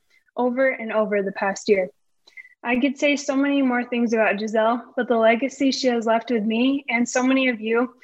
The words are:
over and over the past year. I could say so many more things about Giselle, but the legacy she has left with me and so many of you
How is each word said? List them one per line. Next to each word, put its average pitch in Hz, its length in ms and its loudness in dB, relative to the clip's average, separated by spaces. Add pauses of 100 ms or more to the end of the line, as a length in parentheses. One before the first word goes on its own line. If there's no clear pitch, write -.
(380)
over 247 320 0
and 220 240 -8
over 208 280 0
the 190 120 -4
past 196 340 -4
year. 190 220 2 (760)
I 240 160 0
could 269 180 -2
say 285 180 2
so 277 200 -4
many 277 260 2
more 247 220 0
things 240 300 -2
about 208 260 2
Giselle, 220 560 -2
but 240 120 -4
the 233 100 2
legacy 233 540 2
she 262 160 -2
has 233 180 0
left 226 240 0
with 226 140 0
me 247 460 0
and 240 180 0
so 254 160 0
many 262 240 2
of 226 140 -4
you 233 320 0 (100)